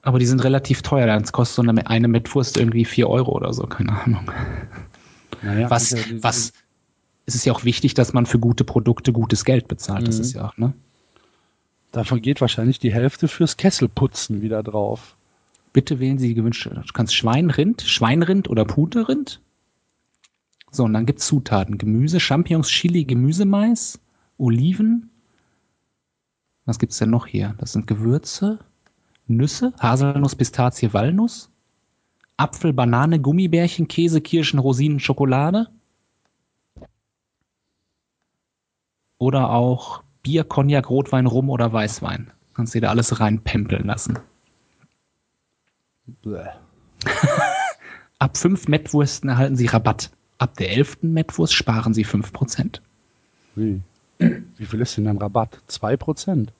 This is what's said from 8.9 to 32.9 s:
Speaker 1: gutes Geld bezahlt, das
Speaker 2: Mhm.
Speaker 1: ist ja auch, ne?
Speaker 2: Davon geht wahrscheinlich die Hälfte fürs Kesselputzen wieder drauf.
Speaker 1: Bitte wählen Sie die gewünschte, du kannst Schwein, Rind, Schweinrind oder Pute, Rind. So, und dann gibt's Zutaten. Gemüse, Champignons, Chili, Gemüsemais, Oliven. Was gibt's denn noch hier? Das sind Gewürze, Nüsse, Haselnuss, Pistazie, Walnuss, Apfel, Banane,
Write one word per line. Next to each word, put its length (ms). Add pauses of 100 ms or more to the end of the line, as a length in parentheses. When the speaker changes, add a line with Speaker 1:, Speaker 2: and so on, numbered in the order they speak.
Speaker 1:
gutes 320
Geld 240
bezahlt, 380
das 100
Speaker 2:
Mhm. 60
Speaker 1:
ist 120
ja 140
auch, 100
ne? 160 (1160)
Speaker 2:
Davon 280
geht 200
wahrscheinlich 400
die 120
Hälfte 360
fürs 280
Kesselputzen 840
wieder 200
drauf. 540 (560)
Speaker 1:
Bitte 280
wählen 180
Sie 100
die 60
gewünschte, 360
du 220
kannst 220
Schwein, 360
Rind, 320
Schweinrind 680
oder 140
Pute, 440
Rind. 320 (1300)
So, 140
und 80
dann 140
gibt's 220
Zutaten. 500
Gemüse, 420
Champignons, 480
Chili, 360
Gemüsemais, 960 (380)
Oliven. 680 (1600)
Was 140
gibt's 180
denn 120
noch 180
hier? 300
Das 140
sind 140
Gewürze, 720 (720)
Nüsse, 500
Haselnuss, 560
Pistazie, 580
Walnuss, 560 (880)
Apfel, 360
Banane, 480